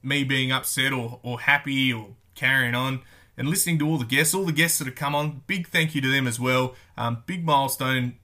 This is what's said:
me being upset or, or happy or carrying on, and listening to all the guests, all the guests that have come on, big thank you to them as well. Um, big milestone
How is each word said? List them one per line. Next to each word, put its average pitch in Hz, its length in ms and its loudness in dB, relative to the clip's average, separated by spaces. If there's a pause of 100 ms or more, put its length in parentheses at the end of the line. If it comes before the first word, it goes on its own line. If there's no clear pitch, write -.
me 139 180 0
being 131 300 0
upset 131 400 0
or, 123 300 -6
or 120 180 -6
happy 139 520 2
or 107 180 -6 (240)
carrying 131 400 2
on, 131 260 -2 (360)
and 123 120 -4
listening 160 320 0
to 151 80 2
all 160 100 0
the 123 60 -2
guests, 139 300 2
all 190 100 -2
the 170 80 -2
guests 165 260 2
that 135 80 -6
have 123 80 -8
come 143 200 -4
on, 147 320 -2
big 175 200 -4
thank 160 280 0
you 143 60 0
to 131 80 0
them 135 200 2
as 117 100 -4
well. 127 380 0 (200)
Um, 117 300 -4
big 175 180 -6
milestone 131 800 0